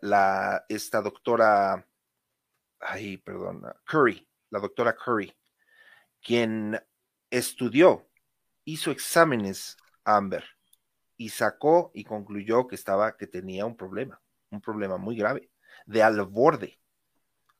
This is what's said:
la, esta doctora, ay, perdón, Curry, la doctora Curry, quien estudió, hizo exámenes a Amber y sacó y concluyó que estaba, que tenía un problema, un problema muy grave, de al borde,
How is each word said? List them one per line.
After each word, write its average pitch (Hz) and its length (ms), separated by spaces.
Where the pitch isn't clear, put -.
la, 98 680
esta 107 320
doctora, 104 880
ay, 95 380
perdón, 92 460
Curry, 131 420
la 104 80
doctora 113 360
Curry, 110 380
quien 110 580
estudió, 123 760
hizo 156 260
exámenes 127 880
a 107 140
Amber 95 260
y 110 140
sacó 147 680
y 104 80
concluyó 107 640
que 101 80
estaba, 101 420
que 104 80
tenía 92 400
un 117 100
problema, 98 460
un 104 100
problema 101 360
muy 104 200
grave, 110 320
de 107 160
al 107 180
borde, 107 580